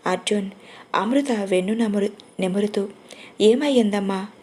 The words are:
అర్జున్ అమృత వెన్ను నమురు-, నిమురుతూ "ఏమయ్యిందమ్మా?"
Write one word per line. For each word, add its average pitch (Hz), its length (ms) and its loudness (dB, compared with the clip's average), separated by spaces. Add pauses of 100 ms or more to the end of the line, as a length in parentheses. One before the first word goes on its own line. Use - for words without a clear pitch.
అర్జున్ 190 420 -2 (460)
అమృత 262 380 0 (120)
వెన్ను 190 300 0
నమురు-, 208 420 -2 (240)
నిమురుతూ 202 420 -2 (580)
"ఏమయ్యిందమ్మా?" 208 800 2 (220)